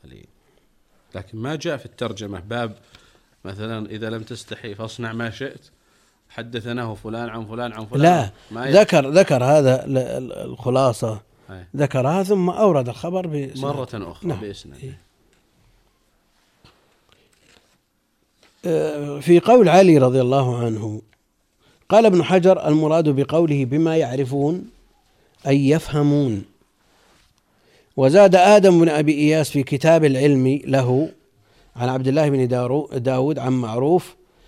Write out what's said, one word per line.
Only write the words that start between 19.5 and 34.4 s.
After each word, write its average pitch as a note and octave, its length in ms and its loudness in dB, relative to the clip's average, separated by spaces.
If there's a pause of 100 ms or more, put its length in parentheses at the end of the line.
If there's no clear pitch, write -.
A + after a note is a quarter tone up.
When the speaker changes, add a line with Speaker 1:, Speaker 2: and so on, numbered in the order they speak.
Speaker 2:
علي F3 280 8
رضي C3 240 4
الله B2 360 0
عنه، A2 440 -6 (880)
قال A3 160 6
ابن F3+ 180 4
حجر: F#3 440 2
"المراد D#3 420 2
بقوله C#3+ 560 0
بما D#3+ 320 0
يعرفون C#3 720 -4 (800)
أي C#3 220 2
يفهمون". D3 760 0 (1500)
وزاد F3 380 6
آدم F#3+ 440 6
بن E3 100 4
أبي D3+ 220 0
إياس D3+ 380 2
في C#3 140 -2
كتاب D#3+ 420 2
العلم C3+ 600 2
له C3 440 0 (640)
عن A#2+ 140 -4
عبد C3 180 -4
الله D3 220 2
بن C3 180 0
دارو-، B2+ 480 -4
داود C3 440 -2
عن B2+ 140 -4
معروف B2+ 640 -2 (320)